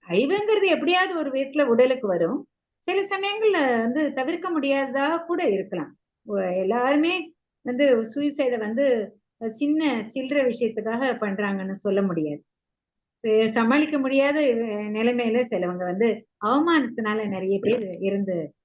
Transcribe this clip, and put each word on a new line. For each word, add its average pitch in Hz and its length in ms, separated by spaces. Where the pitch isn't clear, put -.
அழிவுங்கிறது 392 600
எப்படியாவது 349 500
ஒரு 285 120
விதத்துல 269 340
உடலுக்கு 254 440
வரும். 175 400
சில 370 220
சமயங்கள்ல 392 800
வந்து 254 340
தவிர்க்க 330 460
முடியாததா 277 680
கூட 349 240
இருக்கலாம். 185 460
ஒ-, 190 320
எல்லாருமே 294 760
வந்து 247 200
சூசைடை 277 440
வந்து 220 260
சின்ன 285 580
சில்லறை 269 360
விஷயத்துக்காக 226 760
பண்றாங்கன்னு 196 540
சொல்ல 196 300
முடியாது. 160 400
எ-, 220 200
சமாளிக்க 262 500
முடியாத, 269 420
அ, 226 500
நிலைமையில 233 600
சிலவங்க 180 340
வந்து 190 260
அவமானத்தினால 233 840
நிறைய 190 340
பேர் 202 380
இருந்து 196 380